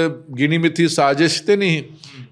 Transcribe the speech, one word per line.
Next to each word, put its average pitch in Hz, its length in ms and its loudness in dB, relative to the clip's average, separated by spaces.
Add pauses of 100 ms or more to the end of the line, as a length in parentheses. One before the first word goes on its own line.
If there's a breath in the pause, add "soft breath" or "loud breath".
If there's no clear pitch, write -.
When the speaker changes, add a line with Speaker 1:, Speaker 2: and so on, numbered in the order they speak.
(380)
Speaker 1:
ਗਿਣੀ 151 200 0
ਮਿੱਥੀ 165 300 0
ਸਾਜ਼ਿਸ਼ 156 540 0
ਤੇ 208 140 2
ਨਹੀਂ 170 260 -2
Speaker 2:
ਹੂੰ। - 500 -20